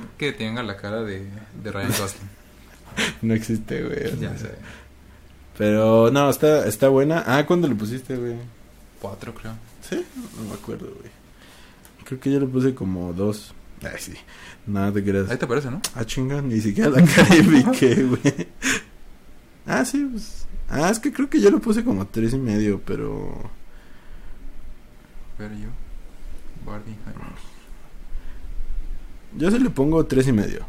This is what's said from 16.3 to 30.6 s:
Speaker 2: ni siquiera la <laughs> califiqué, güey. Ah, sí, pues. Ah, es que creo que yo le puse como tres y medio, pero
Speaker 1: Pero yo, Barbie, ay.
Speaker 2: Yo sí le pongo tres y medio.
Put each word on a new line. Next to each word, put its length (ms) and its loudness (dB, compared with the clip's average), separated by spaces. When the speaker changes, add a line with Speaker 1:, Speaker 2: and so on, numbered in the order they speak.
Speaker 2:
ni 180 0
siquiera 300 2
la 140 8
<laughs> 100 8
califiqué, 880 8
güey. 460 0
Ah, 180 0
sí, 260 -2
pues. 360 -6
Ah, 220 2
es 80 2
que 140 -4
creo 180 -2
que 100 4
yo 100 8
le 80 6
puse 260 0
como 220 0
tres 280 0
y 40 0
medio, 460 2
pero 680 -4
Speaker 1:
Pero 160 -10
yo, 140 -8
Barbie, 260 -10
ay. 80 -8
Speaker 2:
Yo 120 2
sí 80 4
le 120 2
pongo 360 2
tres 220 4
y 40 4
medio. 360 0